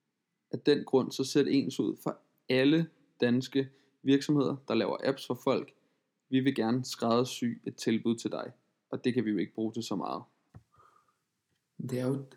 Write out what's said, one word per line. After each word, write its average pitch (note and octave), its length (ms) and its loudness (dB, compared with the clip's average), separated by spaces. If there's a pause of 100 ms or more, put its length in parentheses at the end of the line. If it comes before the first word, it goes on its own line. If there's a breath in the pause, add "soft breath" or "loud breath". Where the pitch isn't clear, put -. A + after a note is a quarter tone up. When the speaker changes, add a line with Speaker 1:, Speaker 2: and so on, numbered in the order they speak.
(520)
Speaker 1:
Af B2 80 -6
den C#3+ 260 2
grund, - 260 2
så - 120 -4
ser C#3 200 2
det C3+ 140 2
ens A2 220 -2
ud - 240 -2
for - 140 -6 (320)
alle C#3+ 400 4 (320)
danske C3 480 0 (320 soft breath)
virksomheder, C#3 540 2 (120)
der A2 60 -2
laver G#2+ 300 2
apps - 240 -2
for B2 160 -4
folk. A#2+ 300 0 (560)
Vi C3 100 2
vil C3+ 160 2
gerne A#2 300 0
skræddersy A#2+ 600 0 (200)
et A#2 100 -8
tilbud A2+ 400 0
til A2+ 160 -6
dig, - 200 -8 (380)
og B2+ 140 -8
det B2+ 100 0
kan A#2+ 120 0
vi A2 60 0
jo G#2 60 0
ikke - 160 -4
bruge A2 200 -4
til A#2 100 -6
så - 120 -6
meget. E2+ 280 -6 (1500 soft breath)
Speaker 2:
Det B2 220 -6
er B2+ 80 -2
jo, C3+ 180 -4 (120)